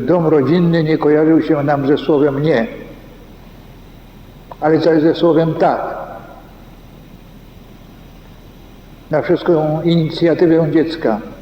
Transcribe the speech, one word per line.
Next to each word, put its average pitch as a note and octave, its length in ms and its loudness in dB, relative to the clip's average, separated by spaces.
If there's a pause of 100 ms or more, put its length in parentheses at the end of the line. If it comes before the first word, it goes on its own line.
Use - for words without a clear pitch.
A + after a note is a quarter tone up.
dom E3 220 0
rodzinny D#3+ 560 2
nie D#3 140 0
kojarzył D3+ 440 2
się D3 220 0
nam C#3+ 240 0
ze C#3+ 100 2
słowem D3+ 440 0
"nie", C3 260 0 (1900)
ale D#3 180 2
ze D#3+ 360 2
słowem D#3+ 380 2
"tak". - 460 -2 (3000)
Na D3+ 100 0
wszystką D#3 600 0
inicjatywę E3 920 0
dziecka A#2+ 460 -2 (220)